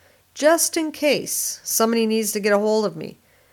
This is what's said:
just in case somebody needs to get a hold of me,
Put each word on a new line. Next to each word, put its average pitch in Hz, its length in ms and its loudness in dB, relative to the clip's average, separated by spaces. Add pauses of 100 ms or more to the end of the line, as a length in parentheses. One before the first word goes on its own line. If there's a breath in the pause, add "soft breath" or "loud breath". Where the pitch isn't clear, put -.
(340 soft breath)
just 320 420 2
in 311 160 -2
case - 720 -2
somebody 226 400 0
needs 220 280 0
to 214 80 -2
get 208 120 2
a 202 60 4
hold 214 260 2
of 175 100 -2
me, - 240 -14 (340 soft breath)